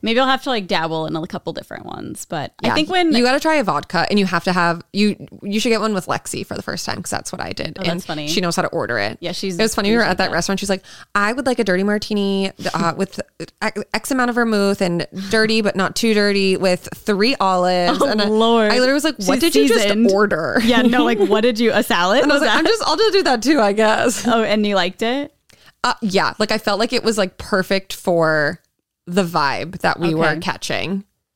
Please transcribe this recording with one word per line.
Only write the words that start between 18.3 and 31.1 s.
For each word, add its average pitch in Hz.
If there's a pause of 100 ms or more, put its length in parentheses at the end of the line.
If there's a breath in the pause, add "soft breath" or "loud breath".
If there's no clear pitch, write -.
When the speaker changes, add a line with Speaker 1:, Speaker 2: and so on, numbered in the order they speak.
Speaker 2:
I 247
literally 254
was 294
like, 311
"What 240
Speaker 1:
She's 330
Speaker 2:
did -
you 349
just 220
Speaker 1:
seasoned. 208
Speaker 2:
order?" 190
Speaker 1:
Yeah, 226
no, 247
like, 233
"What 214
did 226
you, 226
a 214
salad?" 190
Speaker 2:
<laughs> 294
And 294
I -
was 285
Speaker 1:
Was 294
Speaker 2:
like, 208
Speaker 1:
that -
Speaker 2:
"I'm 320
just, 440
I'll 311
just 415
do 381
that 254
too, 277
I 202
guess." 220
Speaker 1:
Oh, 226
and 208
you 202
liked 185
it? 262 (500 soft breath)
Speaker 2:
Uh, 240
yeah, 185
like, 214
I 214
felt 202
like 233
it 240
was, 226
like, 190
perfect 196
for 160 (460)
the 180
vibe 160
that 175
we 165
were 160
Speaker 1:
Okay. 151
Speaker 2:
catching. 170 (320)